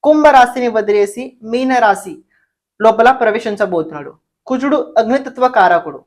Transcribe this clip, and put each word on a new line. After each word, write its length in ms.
కుంభ 300
రాశిని 420
వదిలేసి 460
మీన 220
రాశి 300
లోపల 280
ప్రవేశించబోతున్నాడు. 920
కుజుడు 320
అగ్నితత్వ 560
కారకుడు 500